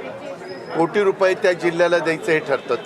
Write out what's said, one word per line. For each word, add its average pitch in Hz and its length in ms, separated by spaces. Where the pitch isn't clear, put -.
कोटी 165 260
रुपये 190 320
त्या 185 180
जिल्ह्याला 170 460
द्यायचं 160 340
हे 156 60
ठरतं. 135 360